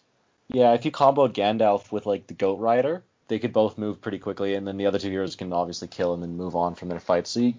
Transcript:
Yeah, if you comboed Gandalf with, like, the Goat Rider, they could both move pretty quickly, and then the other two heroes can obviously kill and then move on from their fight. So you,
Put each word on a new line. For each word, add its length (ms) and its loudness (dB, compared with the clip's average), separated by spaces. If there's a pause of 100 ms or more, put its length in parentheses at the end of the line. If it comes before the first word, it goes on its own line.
(480)
Yeah, 260 6
if 120 2
you 60 -2
comboed 420 4
Gandalf 580 2
with, 140 -6
like, 220 -2
the 60 -14
Goat 260 -2
Rider, 440 0 (240)
they 100 -2
could 160 -4
both 240 2
move 240 -6
pretty 180 -6
quickly, 360 -2
and 120 -4
then 100 -6
the 100 0
other 100 2
two 140 -6
heroes 240 -4
can 180 -8
obviously 340 -4
kill 260 -2
and 100 -6
then 140 -8
move 180 -6
on 180 -2
from 160 -12
their 100 -8
fight. 280 0
So 140 -4
you, 180 2